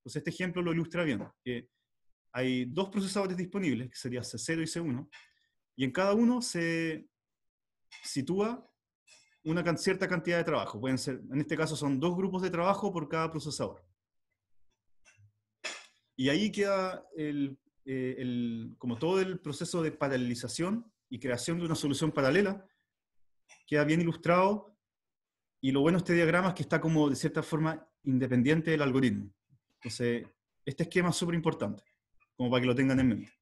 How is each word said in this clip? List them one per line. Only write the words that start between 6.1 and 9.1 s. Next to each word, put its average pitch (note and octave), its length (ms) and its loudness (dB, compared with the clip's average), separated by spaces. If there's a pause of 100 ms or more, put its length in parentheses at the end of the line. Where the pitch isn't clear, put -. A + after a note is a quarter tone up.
uno A#3+ 280 4
se E3 680 -2 (960)
sitúa G3+ 680 -4 (760)